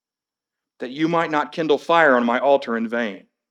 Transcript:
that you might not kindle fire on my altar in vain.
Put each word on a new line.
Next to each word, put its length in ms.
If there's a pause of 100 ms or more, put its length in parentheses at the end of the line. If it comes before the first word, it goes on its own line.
(800)
that 120
you 160
might 220
not 220
kindle 260
fire 380
on 100
my 140
altar 360
in 120
vain. 400 (240)